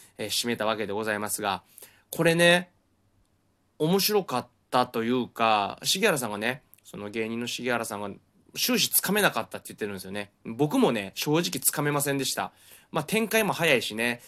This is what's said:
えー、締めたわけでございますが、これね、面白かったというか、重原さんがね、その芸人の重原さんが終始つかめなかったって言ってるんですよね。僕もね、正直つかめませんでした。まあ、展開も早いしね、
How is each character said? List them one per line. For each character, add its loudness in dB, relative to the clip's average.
え -6
ー、 -6
締 -2
め 0
た -2
わ 0
け -2
で -6
ご -4
ざ -2
い -2
ま -4
す -4
が、 -2
こ 0
れ 4
ね、 6
面 4
白 2
か -2
っ -6
た 4
と -2
い 0
う 0
か、 0
重 0
原 4
さ -4
ん -8
が -6
ね、 -4
そ -16
の -10
芸 -4
人 -6
の -6
重 -4
原 -2
さ -8
ん -8
が -6
終 0
始 0
つ 0
か 0
め 2
な 4
か -2
っ -10
た -10
っ -18
て -18
言 -14
っ -12
て -4
る -4
ん -8
で -8
す -12
よ -12
ね。 -8
僕 0
も 6
ね、 -4
正 -2
直 -2
つ 0
か -2
め 0
ま 0
せ 0
ん 0
で -2
し -4
た。 -6
ま -2
あ、 -4
展 0
開 2
も 0
早 2
い 4
し -6
ね、 -2